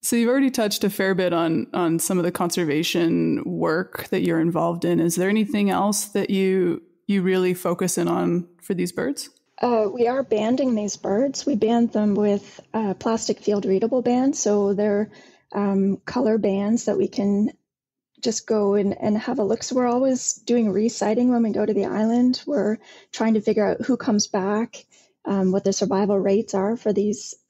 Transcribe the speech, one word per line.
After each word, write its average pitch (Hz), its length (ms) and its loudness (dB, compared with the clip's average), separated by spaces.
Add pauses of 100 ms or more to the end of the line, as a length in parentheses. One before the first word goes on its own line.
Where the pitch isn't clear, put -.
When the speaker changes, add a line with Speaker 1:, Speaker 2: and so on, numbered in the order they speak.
Speaker 1:
So - 140 -2
you've 233 120 2
already 269 220 4
touched 214 320 -2
a 202 80 2
fair 196 240 0
bit 180 180 2
on, 165 400 0
on 165 280 0
some 185 180 0
of 175 60 0
the 175 80 0
conservation 170 1120 0
work 170 600 -4
that 190 140 0
you're 165 180 0
involved 170 440 0
in. 170 140 2
Is 170 160 0
there 185 160 0
anything 208 400 0
else 202 360 0
that 196 240 -2
you, 190 520 0 (240)
you 202 160 2
really 185 320 2
focus 180 420 -2
in 170 120 0
on 175 400 0 (120)
for - 140 -4
these 175 160 -2
birds? - 400 -6 (320)
Speaker 2:
Uh, 233 280 2
we 240 180 0
are 262 160 -2
banding 240 500 0
these 208 220 -4
birds. 247 500 -2
We 294 80 0
band 233 380 2
them 214 240 0
with, 202 440 -2 (140)
uh, 214 200 -2
plastic 226 440 -4
field 202 280 -2
readable 226 360 0
bands. 254 380 0
So 202 340 2
they're, 208 380 0 (400)
um, 196 520 0
color 226 320 0
bands 208 500 0
that 202 120 -2
we 202 80 2
can 202 460 0 (680)
just - 280 -4
go 208 260 2
and, 202 260 0
and 214 160 0
have 240 220 -4
a 220 60 0
look. 214 180 -2
So - 140 -4
we're 247 100 2
always 254 480 0
doing 233 380 0
resighting 220 580 2
when 233 140 4
we 214 80 -2
go 208 120 0
to 214 80 0
the 196 140 0
island. 240 600 2
We're 214 320 0 (340)
trying 220 220 2
to 214 60 2
figure 214 260 0
out 190 160 -2
who 240 140 0
comes 208 300 0
back, 208 580 -4 (400)
um, 190 280 0
what 196 100 0
the 196 100 0
survival 196 460 0
rates 196 340 0
are 202 240 0
for 214 160 -2
these, 208 420 -2 (160)